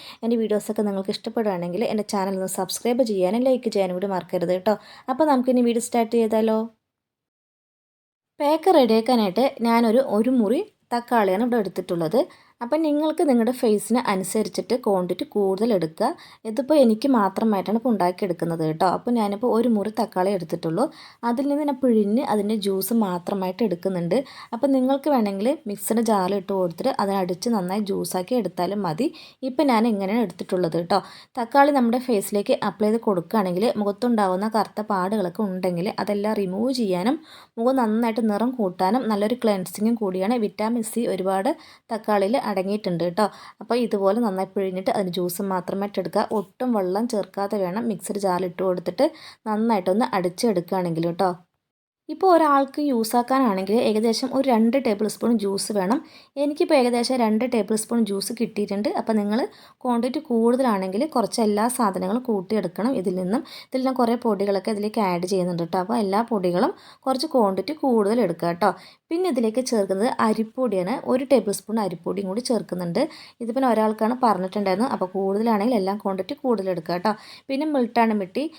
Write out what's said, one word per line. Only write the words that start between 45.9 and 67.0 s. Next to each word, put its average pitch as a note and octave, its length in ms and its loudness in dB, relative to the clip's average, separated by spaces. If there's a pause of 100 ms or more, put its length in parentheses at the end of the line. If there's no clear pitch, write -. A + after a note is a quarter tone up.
എടുക്കുക. F3+ 220 0 (140)
ഒട്ടും B3+ 400 -4
വെള്ളം F#3+ 340 0
ചേർക്കാതെ G3+ 520 -4
വേണം G3+ 260 -4
മിക്സിയുടെ G3+ 340 -6
ജാറിൽ F3+ 260 0
ഇട്ട് F3 180 -6
കൊടുത്തിട്ട് F3+ 380 0 (440)
നന്നായിട്ടൊന്ന് G#3+ 580 0 (100)
അടിച്ചെടുക്കുകയാണെങ്കിൽ F3 920 -2
കേട്ടോ. F3+ 200 0 (800)
ഇപ്പോൾ D#4 220 2
ഒരാൾക്ക് C#4+ 460 4 (100)
യൂസ് A3+ 280 0
ആക്കാനാണെങ്കിൽ A#3 560 2 (140)
ഏകദേശം A3+ 480 0
ഒരു C4+ 160 2
രണ്ട് A3+ 240 4 (100)
ടേബിൾ G#3+ 280 0
സ്പൂൺ A3+ 180 0 (100)
ജ്യൂസ് G3 340 -4
വേണം. G3+ 220 2 (440)
എനിക്കിപ്പോൾ D4+ 360 2
ഏകദേശം B3 460 2
രണ്ട് G#3+ 280 2
ടേബിൾ A3 300 0
സ്പൂൺ A#3 260 -2
ജ്യൂസ് G3 300 -6
കിട്ടിയിട്ടുണ്ട്. G#3 500 -4 (120)
അപ്പോൾ - 200 -2
നിങ്ങൾ G#3 200 0 (420)
ക്വാണ്ടിറ്റി B3 380 0 (100)
കൂടുതലാണെങ്കിൽ A3+ 720 2 (120)
കുറച്ച് A3 320 0
എല്ലാ G#3 200 2 (100)
സാധനങ്ങളും G3 520 0
കൂട്ടിയെടുക്കണം G3+ 720 -2
ഇതിൽ F#3 200 -2
നിന്നും. G3 220 -2 (260)
ഇതിൽ C4 200 -2
ഞാൻ C4 120 0
കുറേ A#3 240 2
പൊടികളൊക്കെ G3+ 520 0
ഇതിലേക്ക് G#3+ 340 -2
ആഡ് F3 220 -2
ചെയ്യുന്നുണ്ട് F3+ 320 0
കേട്ടോ. E3 200 -4
അപ്പോൾ A3 200 -2
എല്ലാ G3 260 2
പൊടികളും F#3+ 420 0 (320)